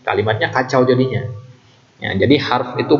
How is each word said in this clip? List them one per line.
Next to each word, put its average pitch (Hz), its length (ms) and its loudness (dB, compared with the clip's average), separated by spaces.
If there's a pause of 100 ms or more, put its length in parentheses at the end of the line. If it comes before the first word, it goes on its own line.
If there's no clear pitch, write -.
Kalimatnya 110 480 -2
kacau 127 320 2
jadinya. 123 400 0 (720)
Ya, 107 160 -6
jadi 123 240 4
harf 123 400 -2
itu 151 220 2